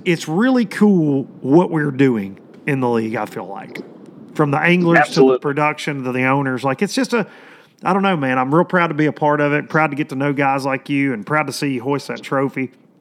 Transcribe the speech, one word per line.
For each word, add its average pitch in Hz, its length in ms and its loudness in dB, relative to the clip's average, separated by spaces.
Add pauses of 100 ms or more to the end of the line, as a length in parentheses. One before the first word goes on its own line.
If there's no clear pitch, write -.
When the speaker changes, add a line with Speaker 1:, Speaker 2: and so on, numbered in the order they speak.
Speaker 1:
it's 165 220 -2
really 233 380 2
cool 160 580 2 (180)
what 160 300 4
we're 151 180 0
doing 117 500 0 (280)
in 139 120 0
the 123 100 0
league, 113 260 -2
I 107 100 -4
feel 104 220 -12
like, 101 320 -14 (560)
from 147 160 0
the 143 80 0
anglers 170 380 4
to 151 80 6
the - 20 -6
Speaker 2:
Absolutely. 131 320 4
Speaker 1:
production 147 640 -2
to 127 80 -4
the 127 140 -2
owners. 131 380 0
Like, 135 200 -2
it's 190 100 -4
just 262 200 -2
a, 226 120 0 (580)
I 160 100 0
don't 196 100 0
know, 196 140 2
man. 131 220 0
I'm 135 160 0
real 175 100 6
proud 175 220 0
to 160 60 -4
be 151 120 0
a 143 60 0
part 147 300 0
of 143 120 2
it, 147 160 -2
proud 156 220 0
to 143 60 -8
get 147 120 -4
to 143 60 -8
know 143 180 -2
guys 139 320 -2
like 135 240 -6
you, 139 240 0
and 104 120 -8
proud 151 220 -2
to 127 60 -8
see 143 200 -4
you 120 100 -6
hoist 139 240 -4
that 117 140 -10
trophy. 135 500 -4 (300)